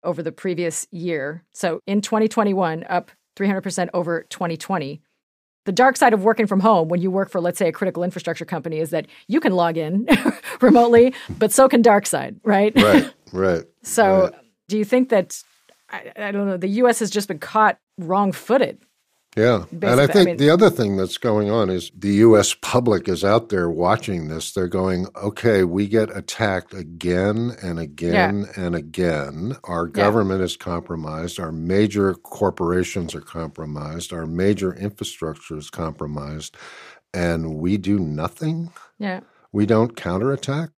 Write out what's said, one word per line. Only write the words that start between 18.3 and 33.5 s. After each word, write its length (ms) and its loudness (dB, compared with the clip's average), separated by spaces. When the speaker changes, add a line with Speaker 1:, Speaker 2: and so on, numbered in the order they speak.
Speaker 2:
Yeah. 340 2
And 140 -8
I 100 4
Speaker 1:
Basically, 80 6
I 40 6
Speaker 2:
think 200 4
Speaker 1:
mean 120 -4
Speaker 2:
the 120 6
other 200 6
thing 260 -2
that's 220 -4
going 300 0
on 220 0
is 260 -6
the 180 0
U 220 8
S 240 4
public 480 0
is 140 -2
out 280 2
there 200 0
watching 560 -2
this. 260 -10
They're 140 -2
going, 480 -2
"Okay, 480 0
we 240 0
get 300 0
attacked 580 -6
again 880 -4
and 160 -8
again 680 -2
Speaker 1:
Yeah. 80 -6
Speaker 2:
and 100 -4
again. 880 -4
Our 240 -6
Speaker 1:
Yeah. 60 -12
Speaker 2:
government 500 0
is 140 -4
compromised. 840 -8
Our 140 -8
major 600 0
corporations 1000 -4
are 60 -12
compromised. 920 -12